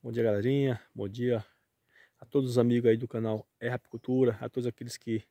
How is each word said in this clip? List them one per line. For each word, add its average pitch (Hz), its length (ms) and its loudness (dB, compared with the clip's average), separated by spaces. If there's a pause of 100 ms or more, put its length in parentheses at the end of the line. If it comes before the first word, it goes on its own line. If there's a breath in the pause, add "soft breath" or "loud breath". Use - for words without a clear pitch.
Bom 120 80 -10
dia, 117 120 -2
galerinha. 120 580 2 (140)
Bom 104 120 -6
dia 113 380 -2 (720 soft breath)
a - 60 -20
todos 131 280 0
os 120 40 2
amigos 120 320 4
aí 113 80 6
do 120 100 -6
canal 110 400 -4 (140)
R 120 140 -4
Apicultura, 120 640 0
a 120 80 -8
todos 123 180 -4
aqueles 120 300 -8
que 113 340 -4